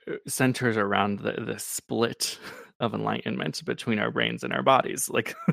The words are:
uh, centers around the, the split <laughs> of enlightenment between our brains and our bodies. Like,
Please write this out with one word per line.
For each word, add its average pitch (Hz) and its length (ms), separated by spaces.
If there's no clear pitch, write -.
uh, - 100
centers 123 500
around 101 420
the, 107 140
the 110 260
split - 800
<laughs> - 200
of 113 140
enlightenment 113 720
between 120 340
our 113 120
brains 117 320
and - 100
our 131 100
bodies. - 460
Like, - 260